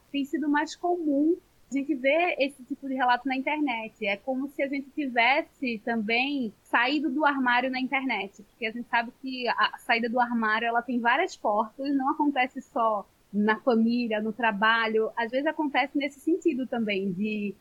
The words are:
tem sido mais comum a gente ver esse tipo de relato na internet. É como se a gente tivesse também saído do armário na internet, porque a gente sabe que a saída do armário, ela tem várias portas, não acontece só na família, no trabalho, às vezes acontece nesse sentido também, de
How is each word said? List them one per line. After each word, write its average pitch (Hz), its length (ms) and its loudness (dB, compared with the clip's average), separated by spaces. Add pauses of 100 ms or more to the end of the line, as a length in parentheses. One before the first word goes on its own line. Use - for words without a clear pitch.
(120)
tem 277 120 -2
sido 294 260 -2
mais 294 260 0
comum 330 600 0 (320)
a - 40 -8
gente 277 200 -2
ver 294 460 2
esse 269 240 -2
tipo 277 240 -10
de 269 80 -4
relato 247 320 2
na 262 80 -2
internet. 262 720 -4
É 202 100 0
como 262 340 -4
se 285 140 -4
a 269 40 0
gente 277 240 -6
tivesse 254 920 0
também 233 680 -2 (100)
saído 277 460 0
do 285 160 0
armário 262 440 2
na 254 100 -4
internet, 247 640 -4
porque - 220 -10
a 220 60 -4
gente 233 160 -12
sabe 233 240 0 (100)
que 254 260 -6
a - 320 0
saída 233 300 0
do 247 100 0
armário, 233 480 0
ela 233 140 0
tem 240 180 -4
várias 262 360 2
portas, 233 600 -2
não 269 140 2
acontece 269 520 0
só 220 440 -2 (260)
na 208 300 2
família, 226 600 2
no 220 120 -4
trabalho, 220 840 2
às 226 160 -2
vezes 269 160 0
acontece 294 500 0
nesse 277 220 -2
sentido 320 480 0
também, 202 460 -2
de 208 480 -4